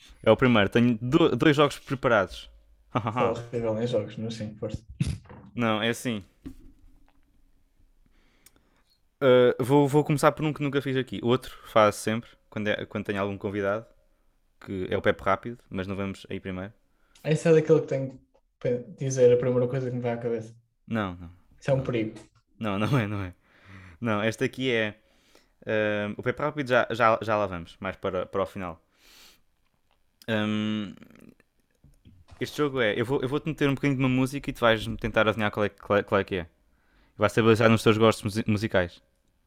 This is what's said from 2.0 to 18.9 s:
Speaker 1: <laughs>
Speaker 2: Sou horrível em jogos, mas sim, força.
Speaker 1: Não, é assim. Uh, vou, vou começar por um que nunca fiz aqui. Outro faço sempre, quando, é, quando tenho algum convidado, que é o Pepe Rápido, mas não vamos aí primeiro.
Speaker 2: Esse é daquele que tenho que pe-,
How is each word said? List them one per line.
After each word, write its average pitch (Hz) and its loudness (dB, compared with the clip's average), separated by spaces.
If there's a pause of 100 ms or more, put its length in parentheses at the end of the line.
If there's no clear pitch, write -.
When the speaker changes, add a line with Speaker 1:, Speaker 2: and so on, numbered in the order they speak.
Speaker 1:
<laughs> - -20 (220)
Speaker 2:
Sou 113 0
horrível 113 -4
em 123 -2
jogos, 113 -4
mas 113 -8
sim, 107 -10
força. - -10 (720)
Speaker 1:
Não, 110 0
é 113 0
assim. 117 -6 (3000)
Uh, 127 6
vou, 143 4
vou 143 2
começar 147 2
por 143 -8
um 156 -2
que 147 -10
nunca 143 -2
fiz 135 -6
aqui. 123 -6
Outro 123 -2 (140)
faço 107 4
sempre, 110 -6 (220)
quando, 107 -6
é, - -2
quando 104 -8
tenho 101 -4
algum 101 -4
convidado, 101 -4 (720)
que 95 -8
é 101 -2
o 95 -4
Pepe 104 0
Rápido, 117 -2 (120)
mas 95 -6
não 98 -8
vamos 98 -8
aí 98 -10
primeiro. 95 -10 (520)
Speaker 2:
Esse 156 0
é 165 6
daquele 156 4
que - -6
tenho 135 -6
que - -18 (420)
pe-, 123 -4 (140)